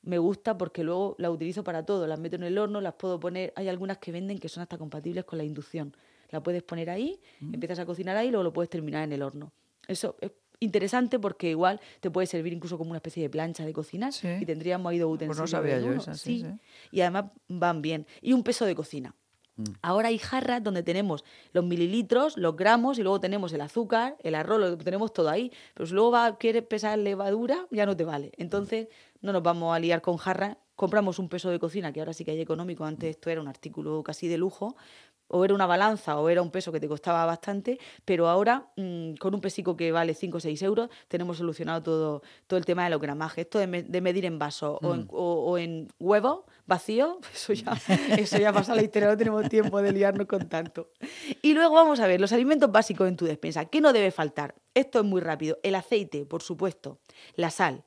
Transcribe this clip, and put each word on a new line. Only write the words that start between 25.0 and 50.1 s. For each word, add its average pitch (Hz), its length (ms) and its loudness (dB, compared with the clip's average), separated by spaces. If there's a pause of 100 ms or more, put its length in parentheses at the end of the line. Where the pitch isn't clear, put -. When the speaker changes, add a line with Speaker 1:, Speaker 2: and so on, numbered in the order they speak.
Speaker 1:
todo 160 180 2
ahí. 233 220 -2 (220)
Pero - 140 -6
si 170 60 -6
luego 226 180 6
va, 233 260 4
quieres 226 260 0
pesar 214 360 -2
levadura, 208 720 0
ya 208 140 2
no 196 120 0
te 160 80 0
vale. 147 320 -6
Entonces 202 500 -4 (340)
no 196 120 -4
nos 180 80 2
vamos 170 340 0
a 165 40 0
liar 165 220 2
con 175 160 0
jarras. 196 400 -2 (180)
Compramos 196 440 0
un 185 80 -4
peso 180 220 -6
de 170 100 -2
cocina, 165 320 -4
que 139 80 -8
ahora 165 140 -6
sí - 100 -12
que 156 80 -6
hay 156 100 -4
económico. 165 440 -4
Antes 156 240 -6
esto 156 200 -8
era 160 120 -4
un 147 60 -10
artículo 151 560 -8
casi 160 240 -6
de 170 100 0
lujo. 190 380 -4 (560)
O 180 140 4
era 196 80 6
una 196 140 4
balanza 180 500 2
o 151 120 2
era 175 120 6
un 175 80 0
peso 180 220 -6
que 160 80 -4
te 151 80 -4
costaba 165 360 0
bastante, 196 540 -2 (260)
pero 170 240 2
ahora, 208 500 4
mm, 170 420 -6
con 190 160 -2
un 196 60 -4
pesico 180 360 -4
que 165 140 0
vale 165 240 2
cinco 170 220 -6
o - 20 -2
seis 156 240 -4
euros, 214 260 0 (180)
tenemos 175 300 -4
solucionado 165 460 -4
todo, 160 400 0 (240)
todo 185 100 2
el 170 80 0
tema 175 200 2
de 175 40 0
los 156 100 2
gramajes. 156 460 -4
Esto 214 140 0
de 196 80 2
me-, 175 160 -4
de 180 180 -2
medir 185 240 0
en 165 140 -4
vaso 147 420 -4
o 170 140 0
en, 120 60 -4
Speaker 2:
Mm. 104 100 -10
Speaker 1:
o, 175 220 0 (180)
o 180 80 2
en 165 280 -6 (120)
huevo 214 460 2 (200)
vacío, 240 560 0
<laughs> - 100 -18
eso - 220 -4
ya, 226 200 -2
Speaker 2:
<laughs> - 520 2
Speaker 1:
eso 208 140 2
ya 208 120 6
pasa 202 200 2
a 233 40 2
la 220 60 6
historia, 214 280 4
no 214 80 4
tenemos 214 320 2
tiempo 202 340 4
de 196 80 4
liarnos 196 340 2